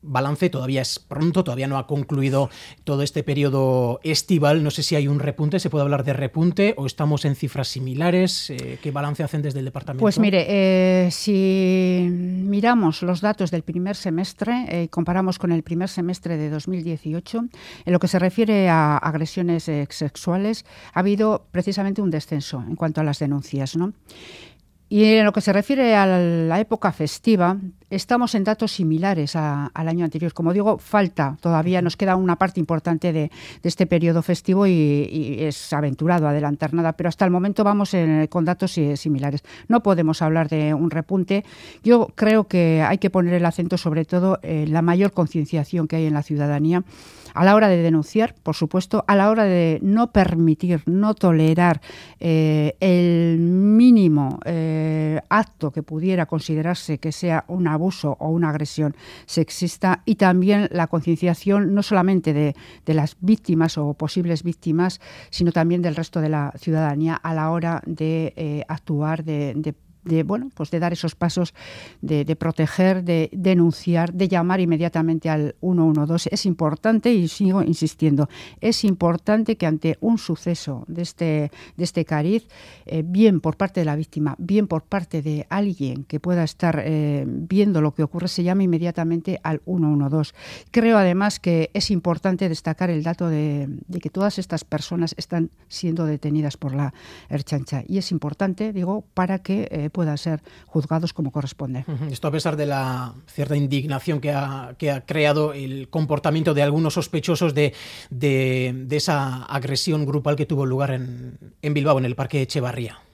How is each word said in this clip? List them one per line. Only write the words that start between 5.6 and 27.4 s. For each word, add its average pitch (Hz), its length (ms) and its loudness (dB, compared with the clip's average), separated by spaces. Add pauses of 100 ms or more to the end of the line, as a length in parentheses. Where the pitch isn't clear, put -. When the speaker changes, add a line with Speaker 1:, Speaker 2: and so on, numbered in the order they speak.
Speaker 1:
puede 147 100 -2
hablar 143 240 0
de 135 80 -2
repunte 165 640 0
o 139 80 -8
estamos 147 400 -2
en 143 100 0
cifras 135 340 -6
similares? 170 840 0
Eh, 127 320 -10
¿qué 147 80 -4
balance 143 320 -4
hacen 151 180 -4
desde 143 200 -4
el 131 40 -6
departamento? 135 380 -6
Speaker 2:
Pues 208 160 2
mire, 196 280 4
eh, 185 640 4
si 185 1000 2
miramos 190 920 0
los 175 220 -2
datos 202 280 0
del 165 120 -2
primer 180 340 -4
semestre, 196 720 -4
eh, 170 220 -2
comparamos 180 480 -2
con 175 140 0
el 165 100 0
primer 175 260 -4
semestre 175 480 -4
de 151 140 -4
dos 151 180 -6
mil 180 160 -4
dieciocho, 170 640 -6 (400)
en 175 80 2
lo 175 40 4
que 180 100 0
se 190 100 0
refiere 196 500 2
a 151 300 4
agresiones, 165 720 -2
eh, 147 180 -2
sexuales, 190 800 -4 (260)
ha - 80 0
habido 208 500 2
precisamente 196 520 -2
un 185 80 0
descenso 147 580 -6
en - 80 -6
cuanto 156 240 -2
a 156 40 0
las 143 160 -2
denuncias, 139 540 -4
¿no? 180 200 -2 (920)
Y 208 180 4
en 220 200 6
lo 208 80 4
que 208 80 0
se 196 120 0
refiere 226 440 4
a 196 100 6
la 170 540 2
época 214 320 0
festiva, 180 640 2 (340)